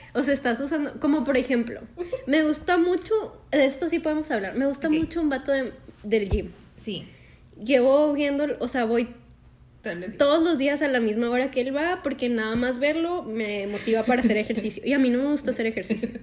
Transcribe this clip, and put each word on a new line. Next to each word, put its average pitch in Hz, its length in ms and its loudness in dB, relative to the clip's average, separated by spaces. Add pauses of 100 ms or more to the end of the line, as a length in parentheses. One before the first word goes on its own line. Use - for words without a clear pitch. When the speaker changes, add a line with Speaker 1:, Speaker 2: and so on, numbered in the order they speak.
(140)
Speaker 1:
O - 80 0
sea, 285 120 2
estás 247 260 -2
usando, 294 400 -4
como 294 240 2
por 269 120 0
ejemplo, 247 460 0 (460)
me 311 160 4
gusta 302 340 0
mucho, 359 360 2 (380)
de 277 140 4
esto 277 240 0
sí 339 100 0
podemos 302 300 -2
hablar, 190 260 -4
me 269 120 0
gusta 285 220 -2
Speaker 2:
Ok. 302 40 2
Speaker 1:
mucho 320 280 -2
un 311 80 2
vato 277 220 -2
de, 269 200 0 (320)
del 208 260 0
gym. 185 200 -2 (280)
Speaker 2:
Sí. 170 280 -10 (560)
Speaker 1:
Llevo 269 520 6
viendo, 285 320 0 (140)
o 247 80 -4
sea, 247 180 -2
voy 233 220 0 (760)
Speaker 2:
Todos 175 160 -8
los 180 100 -10
días. - 100 -12
Speaker 1:
todos 294 260 4
los 330 160 2
días 285 240 0
a 294 40 2
la 254 120 2
misma 233 320 0
hora 254 180 0
que 262 120 -2
él 269 140 -2
va, 349 280 -2
porque 254 260 -2
nada 220 260 -2
más 247 240 0
verlo 330 440 0
me 214 420 -4
motiva 214 400 0
para 247 160 2
hacer 220 160 4
ejercicio. 214 480 -4
Y 254 80 2
a 277 60 2
mí 262 100 4
no 240 80 2
me 277 140 0
gusta 285 180 -2
hacer 240 160 -2
ejercicio. 220 440 -4 (140)